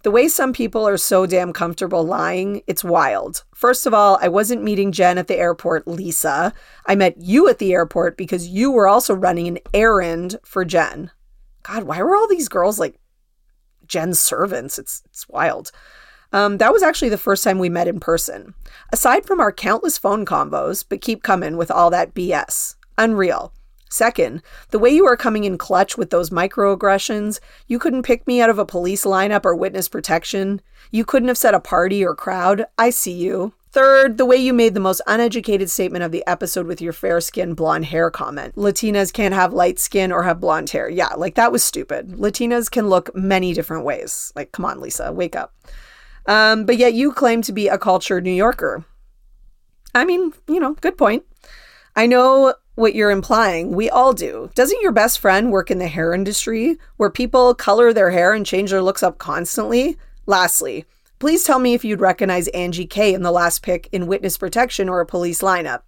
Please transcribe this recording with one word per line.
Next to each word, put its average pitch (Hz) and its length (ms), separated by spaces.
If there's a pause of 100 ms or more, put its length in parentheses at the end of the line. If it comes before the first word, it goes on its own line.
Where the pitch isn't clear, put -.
The 208 80
way 247 180
some 262 240
people 220 340
are 202 100
so 185 300
damn 180 260
comfortable 170 520
lying, 185 640
it's - 180
wild. 151 600 (100)
First 247 320
of 233 60
all, 208 300
I 175 60
wasn't 208 340
meeting 202 300
Jen 180 260
at 175 80
the 185 100
airport, 170 520
Lisa. 170 640 (340)
I 196 80
met 190 240
you 220 300
at - 100
the 190 140
airport 175 440
because 175 320
you 214 220
were 220 160
also 208 280
running 180 340
an 175 100 (140)
errand 185 720
for 190 200
Jen." 160 460 (520)
God, 202 220
why 160 180
were 349 140
all 427 120
these 339 200
girls, 202 300
like, - 200 (880)
Jen's 170 340
servants? - 580
It's, - 280
it's - 220
wild. - 420 (640)
Um, 202 260
"That 285 140
was 427 100
actually 311 280
the 208 80
first - 260
time 190 140
we 180 100
met 170 180
in 170 140
person. - 540 (380)
Aside 262 320
from 370 160
our 208 120
countless 220 460
phone 202 260
convos, 147 640
but 196 120
keep 220 220
coming 170 340
with 165 140
all 170 200
that 175 220
B 180 200
S. - 420 (240)
Unreal. 214 540 (360)
Second, 165 540 (280)
the 214 100
way 240 100
you 320 160
are 240 100
coming 214 280
in 185 120
clutch 190 400
with 233 140
those 175 200
microaggressions, 196 1080 (300)
you 240 100
couldn't 262 240
pick 240 240
me 247 140
out 226 100
of 208 80
a 202 80
police 180 380
lineup 196 400
or 175 100
witness 190 340
protection. 196 720 (300)
You 220 140
couldn't 247 240
have 247 100
set 214 160
a 180 60
party 190 440
or - 120
crowd. 190 480 (120)
I 233 140
see 185 220
you. 185 420 (160)
Third, 269 480
the 254 80
way 254 100
you 262 160
made 226 220
the 202 60
most 190 260
uneducated 214 640
statement 180 320
of 165 80
the 165 160
episode 175 400
with 170 160
your 170 100
fair 170 280
skin, 170 340
blonde 160 300
hair 165 260
comment. - 460
Latinas 202 560
can't 196 220
have 185 180
light 180 260
skin 190 320
or 170 140
have 175 160
blonde 160 300
hair." - 180
Yeah, 170 280
like, 165 200
that 240 160
was 240 100
stupid. - 460
Latinas 233 600
can 214 200
look 180 260
many 185 400
different 160 300
ways. - 500
Like, 143 160
come 180 140
on, 131 160
Lisa, 135 320
wake 165 240
up. - 180 (720)
Um, 214 380
"But 233 140
yet 240 160
you 269 180
claim 233 300
to 214 100
be 202 160
a 202 80
cultured 185 480
New 185 80
Yorker." 185 540 (1080)
I 254 120
mean, 359 260 (160)
you 320 100
know, 294 220
good 330 160
point. 226 260 (720)
"I 220 120
know 262 480 (220)
what 220 180
you're 208 160
implying. 196 600
We 208 180
all 254 240
do. 123 400
Doesn't 349 260
your 392 100
best 220 280
friend 202 340
work 190 180
in 190 80
the 180 80
hair 165 280
industry 220 640 (180)
where 202 140
people 247 440
color 226 380
their 196 180
hair 180 220
and 214 140
change 190 240
their 190 100
looks 190 220
up 180 160
constantly? 220 800 (260)
Lastly, 170 600 (320)
please 320 260
tell 262 140
me 247 160
if 240 100
you'd 214 160
recognize 180 480
Angie 175 380
K 202 260
in 185 100
the 175 80
last 170 320
pic 180 300
in 180 140
witness 190 320
protection 202 500
or 180 120
a 165 60
police 175 360
lineup." 170 460